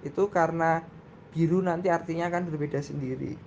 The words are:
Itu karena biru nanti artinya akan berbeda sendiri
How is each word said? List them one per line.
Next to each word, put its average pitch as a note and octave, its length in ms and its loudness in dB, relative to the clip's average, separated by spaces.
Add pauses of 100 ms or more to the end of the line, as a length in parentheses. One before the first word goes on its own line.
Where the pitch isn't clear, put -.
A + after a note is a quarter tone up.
Itu F#3+ 320 -2
karena E3 480 4 (560)
biru E3 240 4
nanti F3+ 320 0
artinya E3+ 400 -2
akan F3 160 -2
berbeda D3 320 -2
sendiri C3+ 560 -6 (100)